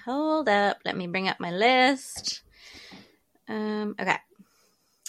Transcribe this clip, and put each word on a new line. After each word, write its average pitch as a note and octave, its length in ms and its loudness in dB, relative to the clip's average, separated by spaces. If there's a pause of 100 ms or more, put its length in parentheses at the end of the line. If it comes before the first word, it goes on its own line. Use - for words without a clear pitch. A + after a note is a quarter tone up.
hold D4+ 440 0
up. G3+ 360 4
Let - 120 -4
me F3+ 120 -4
bring F#3+ 200 0
up - 120 -2
my F3 100 -4
list. B3+ 920 2 (1080)
Um, G#3+ 520 -4
okay. F#3 160 2 (920)